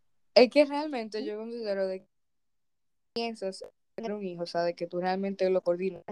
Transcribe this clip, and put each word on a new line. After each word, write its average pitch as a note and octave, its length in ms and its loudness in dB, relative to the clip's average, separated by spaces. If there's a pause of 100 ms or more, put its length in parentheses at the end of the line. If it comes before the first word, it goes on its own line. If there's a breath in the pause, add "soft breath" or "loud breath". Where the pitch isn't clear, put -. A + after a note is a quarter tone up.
(340)
Es A#3 160 8
que D4 160 6
realmente C4 600 -6
yo G#3 120 -6
considero A3 480 -4
de F#3+ 160 -4
que - 60 -20 (1040)
piensas A3+ 500 -6
en - 60 -16 (260)
tener A3+ 180 -6
un G#3 100 -8
hijo, F3 200 -6
o - 20 -6
sea, E3+ 180 -2
de E3+ 120 0
que E3+ 120 -6
tú F3 140 -4
realmente F#3+ 480 0
lo F#3 120 2
coordinas, F3 500 -2